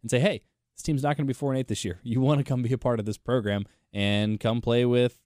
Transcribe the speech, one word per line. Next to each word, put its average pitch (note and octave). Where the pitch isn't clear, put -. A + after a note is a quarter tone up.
and A2+
say, B2+
"Hey, D3+
this -
team's C#3+
not D3
gonna C#3+
be C3+
four C#3
and C3
eight B2+
this -
year. F2+
You B2
wanna C#3
come B2+
be A#2
a B2+
part A#2+
of G#2
this G#2+
program G#2
and G#2
come A#2
play A#2+
with B2